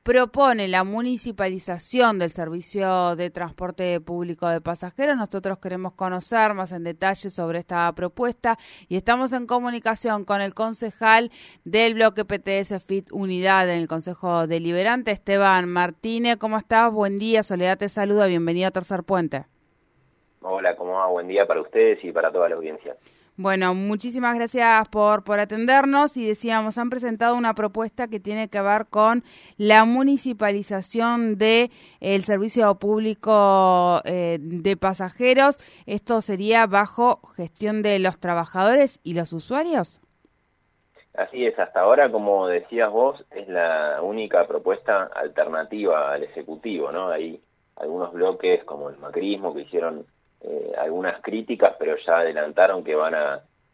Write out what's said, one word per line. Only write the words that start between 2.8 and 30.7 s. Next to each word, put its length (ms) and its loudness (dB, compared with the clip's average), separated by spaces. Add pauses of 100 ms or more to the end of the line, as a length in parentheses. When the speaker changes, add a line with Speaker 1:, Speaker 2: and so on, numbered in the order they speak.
Speaker 1:
de 120 -6
transporte 720 -6
público 480 -6
de 140 -2
pasajeros. 520 -4
Nosotros 440 -4
queremos 340 -8
conocer 600 0
más 180 -6
en 120 -10
detalle 440 -4
sobre 300 -4
esta 340 -2
propuesta 640 -2 (320)
y 80 -2
estamos 380 0
en 120 -6
comunicación 800 -2
con 160 -2
el 140 -4
concejal 760 2 (340)
del 300 2
bloque 300 2
P 140 -4
T 220 -2
S 200 -6
Fit 320 -6
Unidad 560 2
en 100 0
el 100 -4
Consejo 580 -2
Deliberante, 640 0
Esteban 580 2
Martínez. 680 -2
¿Cómo 180 -4
estás? 340 2
Buen 280 -2
día, 240 2
Soledad 340 0
te 140 -6
saluda, 360 2
bienvenido 420 0
a 20 -2
Tercer 340 -4
Puente. 400 -2 (960)
Speaker 2:
Hola, 360 -2
¿cómo 160 -8
va? 160 0
Buen 200 -2
día 180 2
para 140 0
ustedes 420 2
y 80 -10
para 220 0
toda 160 2
la 60 -4
audiencia. 420 -10 (400)
Speaker 1:
Bueno, 380 -2
muchísimas 640 -4
gracias 540 2
por, 340 2
por 160 0
atendernos 800 2
y 80 -4
decíamos, 500 -2
han 140 -4
presentado 460 -2
una 180 0
propuesta 520 -4
que 140 -10
tiene 300 -6
que 100 -2
ver 300 0
con 320 4 (340)
la 300 8
municipalización 1500 0